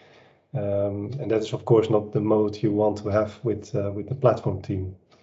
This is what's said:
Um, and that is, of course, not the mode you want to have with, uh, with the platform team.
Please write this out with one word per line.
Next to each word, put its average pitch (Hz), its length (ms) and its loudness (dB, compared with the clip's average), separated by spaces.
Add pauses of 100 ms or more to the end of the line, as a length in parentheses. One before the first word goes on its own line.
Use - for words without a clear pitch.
(540)
Um, 101 560 -2 (100)
and 104 100 -6
that 110 100 4
is, - 120 -4
of 113 140 -6
course, 110 240 6
not 107 220 2
the 110 80 0
mode 107 420 2
you 107 100 2
want 104 260 2
to 110 100 -6
have 107 340 0
with, 107 320 -4
uh, 101 180 -2
with 101 160 -8
the 135 60 -4
platform 104 480 2
team. 95 340 -6 (260)